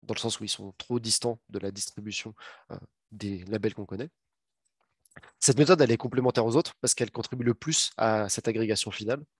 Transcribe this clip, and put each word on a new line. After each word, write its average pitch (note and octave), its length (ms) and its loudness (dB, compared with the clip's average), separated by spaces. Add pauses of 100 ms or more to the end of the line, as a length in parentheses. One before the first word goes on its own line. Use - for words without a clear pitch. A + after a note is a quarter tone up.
dans - 100 -6
le - 60 -6
sens A#2 200 -4
où G#2+ 40 -8
ils G2+ 60 -8
sont G2 280 -8
trop A#2+ 220 -2
distants A2+ 400 -2 (100)
de G#2 80 -8
la G2 140 -4
distribution, G#2 640 -10 (340)
euh, - 80 -12 (340)
des G2 340 -6
labels G#2 280 -2
qu'on G2+ 140 -10
connaît. A#2 220 -8 (1300)
Cette B2+ 180 4
méthode, D3+ 240 8
elle A#2+ 100 6
est A#2 60 4
complémentaire B2 480 2
aux A#2 100 2
autres E3 260 2
parce B2+ 120 2
qu'elle A#2 160 -2
contribue A#2+ 340 -6
le A#2 120 4
plus - 420 -2
à A2 320 2
cette - 180 -2
agrégation A2 440 0
finale. B2 320 -4 (160)